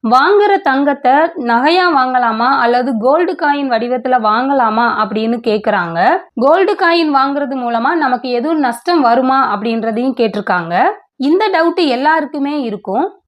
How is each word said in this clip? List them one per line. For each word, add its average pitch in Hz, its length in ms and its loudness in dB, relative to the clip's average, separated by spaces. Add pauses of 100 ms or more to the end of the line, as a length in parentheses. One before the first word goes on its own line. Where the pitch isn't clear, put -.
வாங்குற 403 520 4
தங்கத்தை 277 540 2 (340)
நகையா 311 420 2
வாங்கலாமா 247 560 0 (120)
அல்லது 247 380 0
கோல்டு 311 360 2
காயின் 285 400 -2
வடிவத்துல 247 480 0
வாங்கலாமா 233 640 0 (140)
அப்படின்னு 220 480 -2
கேக்குறாங்க. 196 520 -2 (360)
கோல்டு 339 400 2
காயின் 339 400 0
வாங்குறது 277 420 -2
மூலமா 240 380 -2
நமக்கு 254 340 -2
எதுவும் 294 380 -2
நஷ்டம் 311 340 -2
வருமா 262 480 2
அப்படின்றதையும் 226 680 -4
கேட்டிருக்காங்க. 185 580 -2 (400)
இந்த 320 260 0 (120)
டவுட் 339 280 0 (140)
எல்லாருக்குமே 294 640 -2
இருக்கும். 208 440 -4 (220)